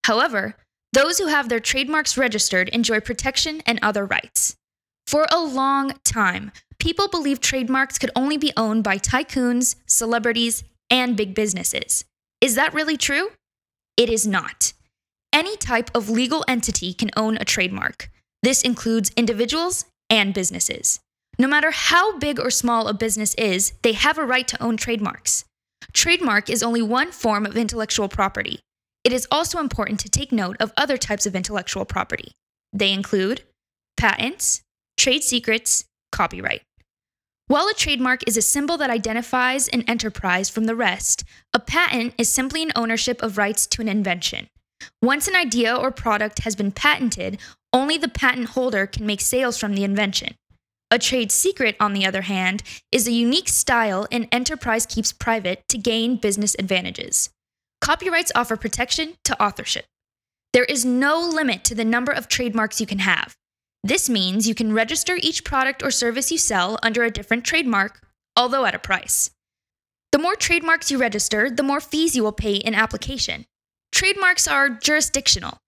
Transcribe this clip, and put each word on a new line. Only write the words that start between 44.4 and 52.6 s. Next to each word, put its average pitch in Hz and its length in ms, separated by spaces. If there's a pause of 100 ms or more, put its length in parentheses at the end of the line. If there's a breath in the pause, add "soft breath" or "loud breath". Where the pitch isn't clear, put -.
Once 269 260
an 381 80
idea 240 380
or 254 160
product 214 500
has 220 160
been 196 160
patented, 202 680 (340 loud breath)
only 285 240
the 285 120
patent 247 400
holder 220 360
can 208 200
make 208 160
sales 247 360
from 202 160
the 196 100
invention. 202 520 (560)
A 233 80
trade 240 320
secret, 269 480
on 208 140
the 196 120
other 190 180
hand, 190 380 (300 loud breath)